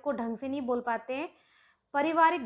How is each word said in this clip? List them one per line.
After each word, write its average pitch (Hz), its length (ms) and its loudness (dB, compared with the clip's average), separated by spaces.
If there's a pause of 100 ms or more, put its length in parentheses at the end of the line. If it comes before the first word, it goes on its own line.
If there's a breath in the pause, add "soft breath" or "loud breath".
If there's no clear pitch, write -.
को 285 80 -2
ढंग 226 260 -4
से 269 100 -8
नहीं 277 140 -4
बोल 247 180 0
पाते 233 340 -4
हैं। 294 140 -6 (640 soft breath)
पारिवारिक 320 520 4